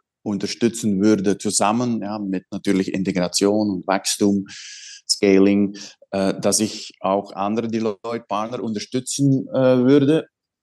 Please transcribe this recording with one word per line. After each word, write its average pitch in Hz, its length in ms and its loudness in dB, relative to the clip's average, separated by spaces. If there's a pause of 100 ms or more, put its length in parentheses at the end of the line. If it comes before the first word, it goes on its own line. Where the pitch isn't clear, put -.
(240)
unterstützen 104 760 -2
würde, 101 360 2
zusammen, 110 640 0
ja, 101 160 -8
mit 95 340 -6
natürlich 95 420 0
Integration 98 760 0
und 92 180 -4
Wachstum, 98 580 0 (640)
Scaling, 101 640 4 (360)
äh, 95 280 -2
dass 101 200 0
ich - 420 -4
auch 98 320 -2
andere 110 340 -4
Deloitte-Partner 113 960 -4
unterstützen, 127 920 -2
äh, 127 300 4
würde, 143 440 4 (360)